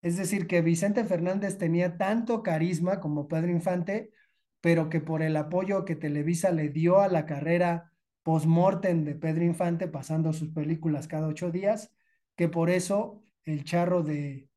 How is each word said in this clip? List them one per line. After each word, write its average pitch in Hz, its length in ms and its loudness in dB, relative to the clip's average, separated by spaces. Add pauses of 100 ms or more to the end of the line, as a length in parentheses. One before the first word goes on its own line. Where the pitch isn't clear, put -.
Es 170 160 0
decir, 190 300 -2
que 175 140 4
Vicente 196 420 2
Fernández 190 540 -2
tenía 175 400 0
tanto 226 440 0
carisma 175 600 0
como 147 260 -4
Pedro 165 240 -2
Infante, 180 600 -2 (500)
pero 165 280 2
que 160 120 -2
por 160 200 -4
el 156 140 0
apoyo 180 480 -2
que 165 120 -6
Televisa 156 560 0
le 156 180 0
dio 165 300 4
a 202 80 4
la 170 180 0
carrera 170 680 0 (320)
post-mortem 170 800 4
de 147 100 -4
Pedro 160 300 -2
Infante, 170 440 0
pasando 156 460 -2
sus 156 160 -6
películas 156 580 -2
cada 156 200 -4
ocho 160 240 -4
días, 196 420 -2 (420)
que 170 140 2
por 165 200 0
eso 190 540 0 (200)
el 147 200 -4
charro 175 380 0
de 147 560 -6